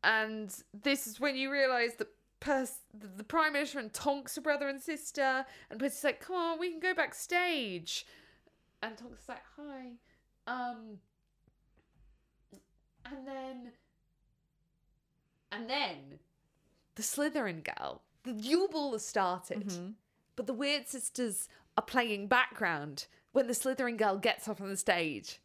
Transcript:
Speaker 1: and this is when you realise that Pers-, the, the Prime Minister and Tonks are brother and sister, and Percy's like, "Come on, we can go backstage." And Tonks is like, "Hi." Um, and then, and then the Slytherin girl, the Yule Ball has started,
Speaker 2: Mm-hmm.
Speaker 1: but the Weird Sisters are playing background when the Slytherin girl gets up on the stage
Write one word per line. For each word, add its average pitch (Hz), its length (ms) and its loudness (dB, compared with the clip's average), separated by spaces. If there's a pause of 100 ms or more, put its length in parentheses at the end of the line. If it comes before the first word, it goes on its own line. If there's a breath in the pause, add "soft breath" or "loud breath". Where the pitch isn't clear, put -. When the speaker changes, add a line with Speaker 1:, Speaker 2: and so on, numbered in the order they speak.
Speaker 1:
and 220 500 2 (180)
this 277 360 2
is 214 100 -10
when 277 180 2
you 269 140 0
realise 254 440 4
that 220 140 -4 (300)
Pers-, 269 400 2 (180)
the, 214 120 -14
the 196 160 -12
Prime 311 300 4
Minister 285 260 0
and 220 120 -8
Tonks 277 460 0
are - 20 -6
brother 285 280 2
and 277 120 -4
sister, 269 640 0 (240 loud breath)
and 220 120 -8
Percy's 269 240 0
like, 277 160 2
"Come 370 160 -4
on, 330 240 0
we 359 100 0
can 320 100 -8
go 370 140 2
backstage." 302 1120 0 (760 loud breath)
And 220 140 -8
Tonks - 260 -18
is - 60 -16
like, 247 140 -10 (140)
"Hi." 277 320 -12 (580 soft breath)
Um, 226 520 -6 (2000)
and 262 220 -12
then, 262 460 -10 (1800)
and 226 180 -8
then 156 500 -2 (760)
the 220 80 -8
Slytherin 269 640 0
girl, - 380 -6 (220)
the 254 80 -6
Yule 285 360 4
Ball 302 240 0
has 214 120 -4
started, 190 600 0
Speaker 2:
Mm-hmm. 180 240 -6 (460)
Speaker 1:
but 233 100 -4
the 269 80 -2
Weird 285 340 0
Sisters 240 600 -2 (280 loud breath)
are - 80 2
playing 214 440 0
background 165 800 2 (260 soft breath)
when - 140 6
the 240 80 0
Slytherin 254 420 0
girl 208 220 4
gets - 300 2
up 202 120 -4
on 196 80 -6
the 196 80 -4
stage 165 680 0